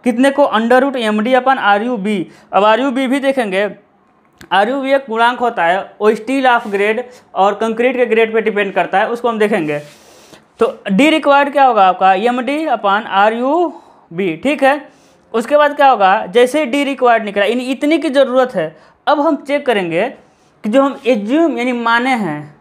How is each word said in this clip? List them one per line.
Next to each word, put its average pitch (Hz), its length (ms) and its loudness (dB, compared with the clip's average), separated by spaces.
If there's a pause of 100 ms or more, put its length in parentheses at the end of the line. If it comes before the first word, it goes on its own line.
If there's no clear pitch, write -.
कितने 247 280 2
को, 277 180 2
under 233 320 2
root 277 140 -2 (100)
M 214 140 0
D 247 160 0
upon 254 240 2
आर 202 240 2
यू 247 140 -4
बी। 190 300 -4 (260)
अब 190 100 4
आर 220 160 4
यू 277 120 0
बी 269 160 -2
भी 269 120 -2
देखेंगे, 214 500 -2 (800)
आर 202 180 2
यू 277 120 -4
बी 269 120 0
एक 277 160 0
गुणांक 233 300 0
होता 233 260 -2
है, 180 140 2 (220)
वो 208 120 4
steel 254 360 -2
of 240 200 2
grade 208 320 -2 (340)
और 196 200 2
कंक्रीट 226 420 -2
के 240 80 2
ग्रेड 220 280 0
पे 220 80 0
डिपेंड 196 320 -2
करता 185 260 0
है, 220 100 -2
उसको 233 200 -4
हम 220 100 -4
देखेंगे। 170 400 -2 (800)
तो - 180 -2 (140)
डी 269 180 4
रिक्वायर्ड 285 420 2
क्या 277 140 4
होगा 214 220 4
आपका, 185 260 2
एम 240 280 0
डी 285 260 -4
upon 220 400 -2
आर 202 260 2
यू 285 400 -2 (380)
बी, 170 260 -4
ठीक 269 260 -2
है। 277 260 0 (440)
उसके 226 240 0
बाद 294 180 2
क्या 277 140 4
होगा, 208 380 2
जैसे 247 320 2
ही 302 60 0
डी 285 180 -2
रिक्वायर्ड 254 420 0
निकला, 202 200 -2
यानी 240 200 -2
इतने 294 320 -2
की 311 120 -4
ज़रूरत 254 460 0
है। 160 200 -6 (320)
अब 294 140 2
हम 311 160 2
चेक 285 280 -4
करेंगे 196 440 -2 (540)
कि 208 60 -4
जो 269 120 4
हम 277 260 -2
एज्यूम 254 500 0
यानी 247 160 -4
माने 240 420 0
हैं 151 460 -8